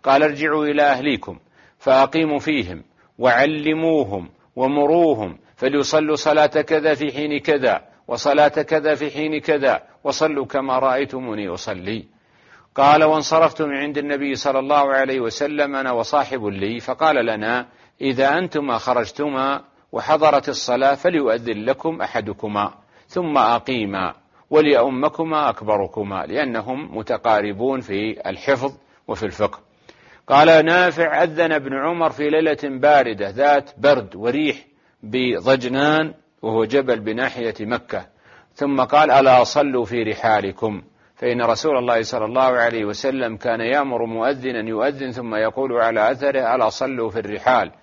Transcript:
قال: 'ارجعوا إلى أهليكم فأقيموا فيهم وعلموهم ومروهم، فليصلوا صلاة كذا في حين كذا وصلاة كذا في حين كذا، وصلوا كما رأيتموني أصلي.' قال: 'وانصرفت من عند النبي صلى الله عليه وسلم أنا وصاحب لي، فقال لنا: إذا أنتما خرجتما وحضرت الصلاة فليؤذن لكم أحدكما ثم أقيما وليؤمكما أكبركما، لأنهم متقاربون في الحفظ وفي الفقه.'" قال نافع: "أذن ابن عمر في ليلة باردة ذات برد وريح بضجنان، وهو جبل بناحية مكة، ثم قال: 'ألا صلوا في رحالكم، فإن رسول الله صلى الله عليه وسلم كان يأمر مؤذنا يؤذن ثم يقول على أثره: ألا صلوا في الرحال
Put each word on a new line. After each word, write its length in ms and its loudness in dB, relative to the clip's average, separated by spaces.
قال: 200 4
'ارجعوا 440 0
إلى 160 2
أهليكم 560 -2
فأقيموا 600 2
فيهم 440 -4
وعلموهم 1120 0
ومروهم، 800 2
فليصلوا 600 0
صلاة 300 4
كذا 480 0
في 180 -4
حين 260 -4
كذا 440 0
وصلاة 400 4
كذا 460 0
في 160 -4
حين 300 -6
كذا، 420 0
وصلوا 420 0
كما 320 -2
رأيتموني 720 -2
أصلي.' 560 -8
قال: 300 6
'وانصرفت 580 2
من 140 -4
عند 220 -6
النبي 360 -4
صلى 240 -2
الله 360 2
عليه 260 0
وسلم 560 -2
أنا 160 -2
وصاحب 520 -2
لي، 360 -4
فقال 460 0
لنا: 400 -2
إذا 380 2
أنتما 400 -2
خرجتما 800 -2
وحضرت 560 2
الصلاة 460 0
فليؤذن 720 -2
لكم 380 -4
أحدكما 720 -4
ثم 300 -2
أقيما 760 0
وليؤمكما 1000 2
أكبركما، 760 -2
لأنهم 720 -6
متقاربون 840 -2
في 480 -6
الحفظ 440 -2
وفي 140 -8
الفقه.'" 380 -4
قال 380 8
نافع: 580 2
"أذن 300 0
ابن 220 -2
عمر 360 -2
في 200 -4
ليلة 320 0
باردة 680 2
ذات 480 2
برد 380 2
وريح 400 -2
بضجنان، 1120 0
وهو 220 0
جبل 360 0
بناحية 600 -4
مكة، 460 -6
ثم 260 -2
قال: 300 4
'ألا 340 8
صلوا 400 0
في 180 -4
رحالكم، 800 -2
فإن 260 -2
رسول 360 2
الله 240 2
صلى 220 -4
الله 180 0
عليه 420 2
وسلم 520 -4
كان 240 -4
يأمر 440 -2
مؤذنا 640 -4
يؤذن 420 -4
ثم 240 -8
يقول 380 -2
على 380 2
أثره: 440 0
ألا 140 2
صلوا 420 -4
في 80 -8
الرحال 520 0